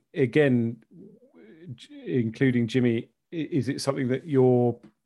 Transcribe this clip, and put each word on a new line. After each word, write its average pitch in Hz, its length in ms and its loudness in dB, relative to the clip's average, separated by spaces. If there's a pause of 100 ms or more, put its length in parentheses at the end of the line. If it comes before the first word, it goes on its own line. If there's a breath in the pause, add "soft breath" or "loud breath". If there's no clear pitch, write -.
(140)
again, 123 640 2 (960)
j-, 240 480 -6
including 117 460 0
Jimmy, 120 420 0 (240)
i-, - 20 -14 (160)
is 127 160 -2
it 139 140 -6
something 139 260 -2
that 131 180 -4
your 127 520 2 (280)